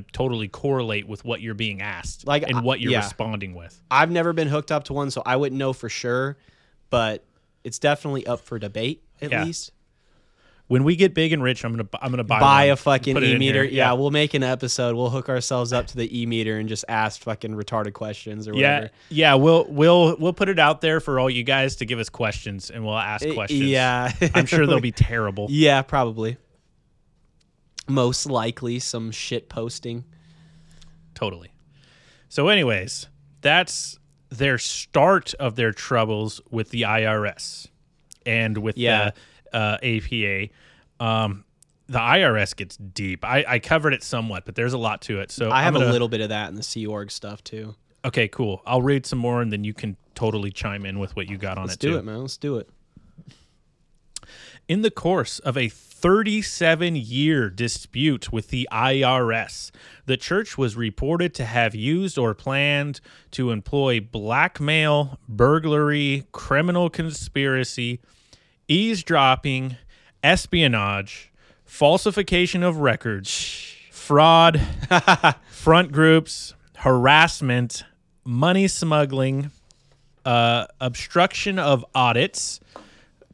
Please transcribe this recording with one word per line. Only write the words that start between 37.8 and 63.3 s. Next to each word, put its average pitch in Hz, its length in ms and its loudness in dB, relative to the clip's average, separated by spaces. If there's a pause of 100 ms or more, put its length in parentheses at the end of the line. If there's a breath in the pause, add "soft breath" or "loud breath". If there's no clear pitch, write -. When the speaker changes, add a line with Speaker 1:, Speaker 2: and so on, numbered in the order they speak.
Speaker 1:
and 113 340 0
with 107 180 -4
Speaker 2:
Yeah. 110 340 0 (400 soft breath)
Speaker 1:
the, 117 60 -6
uh, 107 260 -2
A 117 160 -2
P 113 280 -4
A. 98 240 -4 (520 soft breath)
Um, 110 400 -2 (440)
the 127 120 -4
I 139 240 4
R 117 140 4
S 98 160 -2
gets - 240 -14
deep. 95 480 -8
I, 131 200 0
I 120 140 -2
covered 156 340 0
it 123 100 -4
somewhat, 113 420 -6
but 92 100 -14
there's 120 160 -2
a 131 60 -4
lot 110 260 -4
to 104 160 -6
it. 101 120 -10
So 117 200 -2
Speaker 2:
I 131 120 4
have 175 120 2
Speaker 1:
I'm - 60 4
gonna 120 100 4
Speaker 2:
a - 20 4
little 120 140 2
bit 110 140 -4
of 107 80 -4
that 107 200 -6
in 92 60 -12
the 104 80 -10
Sea 113 220 -8
Org 104 260 -8
stuff, 104 320 -14
too. 110 320 -14 (300)
Speaker 1:
Okay, 117 240 0
cool. 104 360 -4
I'll 127 160 2
read 135 240 0
some 127 140 -6
more, 120 220 0
and 110 100 -2
then 104 140 -4
you 107 80 -6
can 101 240 -10 (180)
totally 107 360 -2
chime 101 340 -8
in 98 140 -8
with 95 180 -6
what 95 120 -8
you 98 80 -8
got 95 200 -8
on 92 80 -6
Speaker 2:
Let's 92 100 -6
Speaker 1:
it, - 60 -14
Speaker 2:
do 143 80 0
Speaker 1:
too. 165 80 0
Speaker 2:
it, 101 80 -8
man. 110 160 -10
Let's 131 160 -12
do 143 200 -6
it. - 120 -12 (2000 loud breath)
Speaker 1:
In 202 160 0
the 220 80 2
course 170 480 -2
of 131 180 -4
a 123 100 0
thirty-seven-year 160 1800 0
dispute 120 800 -4
with 110 180 -6
the 123 220 -4
I 131 320 0
R 127 300 2
S, - 380 -6 (340 loud breath)
the 131 120 0
church 208 400 -4
was 120 200 -2
reported 147 580 -4
to 131 100 -6
have 113 300 0
used 160 420 -2
or 117 160 0
planned 143 680 -2 (300 soft breath)